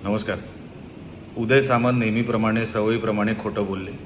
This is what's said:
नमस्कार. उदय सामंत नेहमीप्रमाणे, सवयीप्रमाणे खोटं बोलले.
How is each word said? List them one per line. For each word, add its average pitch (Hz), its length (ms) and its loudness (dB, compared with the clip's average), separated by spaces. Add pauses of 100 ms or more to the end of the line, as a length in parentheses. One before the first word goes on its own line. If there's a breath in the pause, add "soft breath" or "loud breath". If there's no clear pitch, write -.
नमस्कार. 101 320 -2 (1000)
उदय 117 240 6
सामंत 123 400 4
नेहमीप्रमाणे, 113 680 2
सवयीप्रमाणे 107 640 2 (100)
खोटं 104 240 -2
बोलले. 95 240 -4 (160)